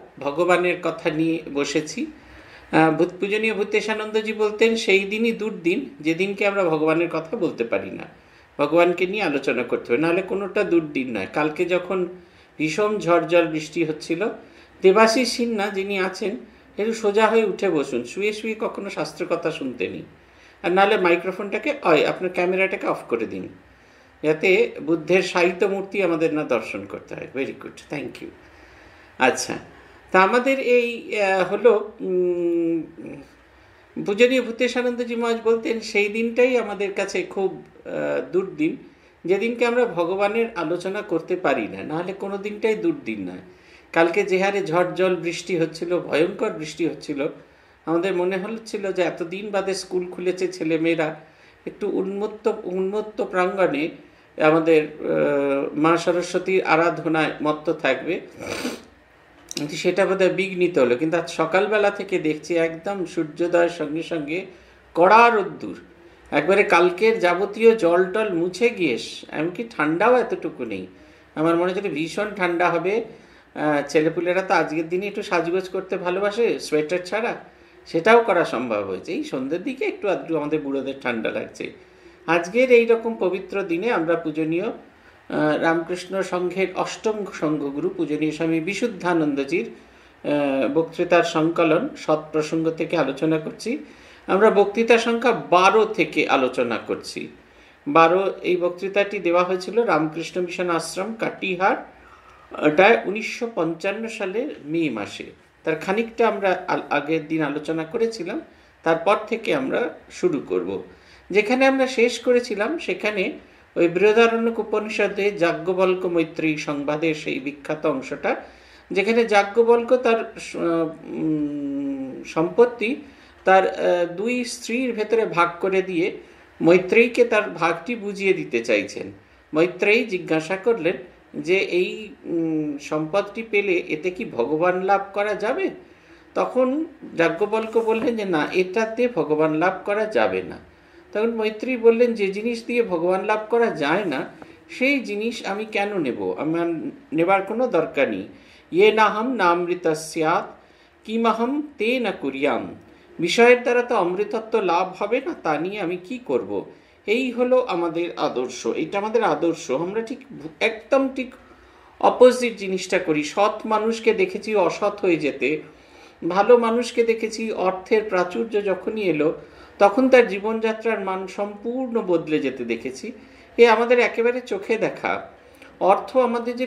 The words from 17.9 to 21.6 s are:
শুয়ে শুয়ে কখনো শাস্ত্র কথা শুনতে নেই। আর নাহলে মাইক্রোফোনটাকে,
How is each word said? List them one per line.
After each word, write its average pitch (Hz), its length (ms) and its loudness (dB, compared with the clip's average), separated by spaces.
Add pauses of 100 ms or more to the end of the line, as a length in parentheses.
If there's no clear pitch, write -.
শুয়ে 202 280 -4
শুয়ে 220 260 -6
কখনো 196 320 -6
শাস্ত্র 170 400 -6
কথা 165 200 -2
শুনতে 123 380 -6
নেই। 85 140 -10 (600)
আর 175 100 0
নাহলে 202 240 4
মাইক্রোফোনটাকে, 190 800 0 (100)